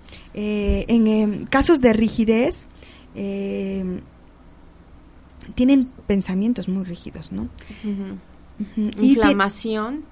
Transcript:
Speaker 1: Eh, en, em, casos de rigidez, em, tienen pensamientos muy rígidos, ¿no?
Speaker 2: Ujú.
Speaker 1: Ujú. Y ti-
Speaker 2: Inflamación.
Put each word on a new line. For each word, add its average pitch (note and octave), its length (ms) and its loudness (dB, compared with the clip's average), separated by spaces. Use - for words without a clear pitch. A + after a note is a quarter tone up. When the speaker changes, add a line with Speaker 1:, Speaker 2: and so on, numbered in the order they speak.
Speaker 1:
Eh, G#3 540 -2
en, A3+ 200 4
em, G#3+ 380 2
casos C#4 360 2
de A#3+ 100 8
rigidez, A3+ 760 2
em, G3 880 -6
tienen C4 340 4
pensamientos G3 640 -2
muy F#3+ 160 -4
rígidos, E3+ 480 -14
¿no? G3+ 100 -8
Speaker 2:
Ujú. G3 340 -8
Speaker 1:
Ujú. G#3+ 260 -6
Y - 40 -4
ti- G3+ 160 0
Speaker 2:
Inflamación. A3 1040 0